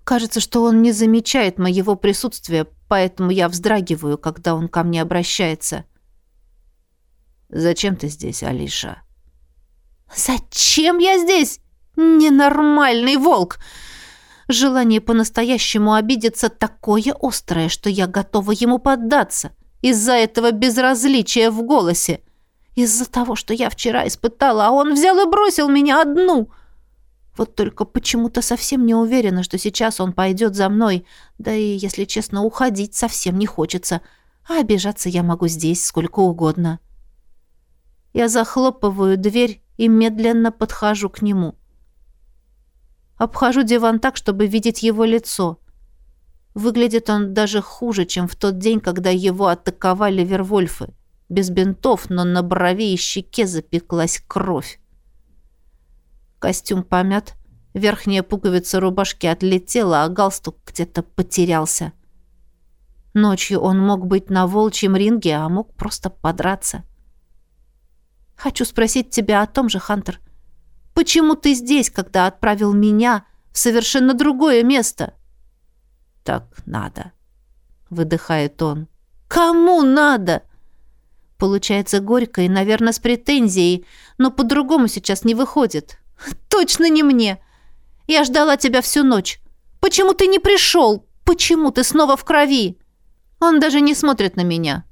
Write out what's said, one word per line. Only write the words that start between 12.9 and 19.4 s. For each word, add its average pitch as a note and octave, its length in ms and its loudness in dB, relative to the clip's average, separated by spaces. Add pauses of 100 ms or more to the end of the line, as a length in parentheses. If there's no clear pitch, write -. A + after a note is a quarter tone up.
волк!" B3+ 420 2 (920)
Желание B3 520 2
по-настоящему A3+ 920 0
обидеться A3+ 560 0
такое G#3+ 720 -2
острое, E3+ 480 -4
что - 220 -4
я F#3+ 160 0
готова G3 460 -4
ему A#3+ 260 0
поддаться. B3+ 760 -2 (300)